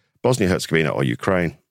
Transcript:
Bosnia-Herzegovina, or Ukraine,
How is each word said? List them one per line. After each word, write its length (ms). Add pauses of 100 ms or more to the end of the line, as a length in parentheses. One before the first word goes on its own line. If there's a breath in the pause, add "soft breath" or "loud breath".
(220)
Bosnia-Herzegovina, 680
or 140
Ukraine, 520 (140)